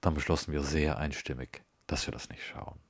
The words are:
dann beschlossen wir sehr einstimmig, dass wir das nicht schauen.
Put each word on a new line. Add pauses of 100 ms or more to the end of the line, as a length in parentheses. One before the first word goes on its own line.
dann
beschlossen
wir
sehr
einstimmig, (220)
dass
wir
das
nicht
schauen. (120)